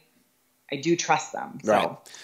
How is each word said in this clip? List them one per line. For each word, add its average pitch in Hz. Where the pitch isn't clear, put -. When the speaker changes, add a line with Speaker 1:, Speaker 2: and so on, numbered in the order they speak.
Speaker 1:
I 139
do 165
trust -
them. -
So. 107
Speaker 2:
Right. 98